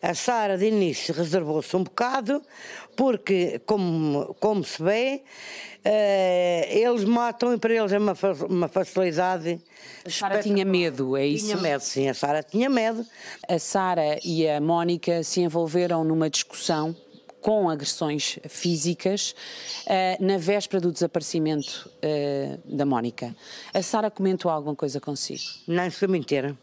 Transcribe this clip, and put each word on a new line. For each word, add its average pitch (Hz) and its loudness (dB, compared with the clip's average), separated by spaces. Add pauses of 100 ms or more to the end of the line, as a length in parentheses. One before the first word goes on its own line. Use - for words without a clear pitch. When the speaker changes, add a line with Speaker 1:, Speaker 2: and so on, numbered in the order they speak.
Speaker 1:
A 175 0
Sara, 208 0
de 190 2
início, 196 2
reservou-se 156 0
um 190 2
bocado, 262 -2 (540)
porque, 196 2
como, 165 0
como 202 2
se - -8
vê, 247 0 (600)
eh, 185 2
eles 226 4
matam 240 2
e 233 0
para 226 0
eles 214 2
é 202 2
uma 208 2
fa-, 180 0
uma 175 2
facilidade 180 0 (460)
Speaker 2:
A - -12
Sara 196 -2
Speaker 1:
espetacular. 208 2
Speaker 2:
tinha 202 2
medo, 143 2
é 135 2
isso? 147 0
Speaker 1:
Tinha 208 0
medo, 151 0
sim, 135 0
a 131 0
Sara 147 0
tinha 240 0
medo. 226 0 (460)
Speaker 2:
A 175 2
Sara 170 0
e 160 2
a 147 2
Mónica 170 0
se - 0
envolveram 170 2
numa 160 2
discussão 160 -2 (460)
com 214 4
agressões 147 -2 (100)
físicas, 175 -2 (540)
eh, 185 2
na 190 2
véspera 196 0
do 175 0
desaparecimento, 156 -2 (140)
eh, 143 -2
da 143 -2
Mónica. 120 -2 (380)
A 196 2
Sara 214 0
comentou 185 0
alguma 147 -2
coisa 139 -4
consigo? 139 -6 (260)
Speaker 1:
Não, 175 0
isso - -2
é - 2
mentira. 143 0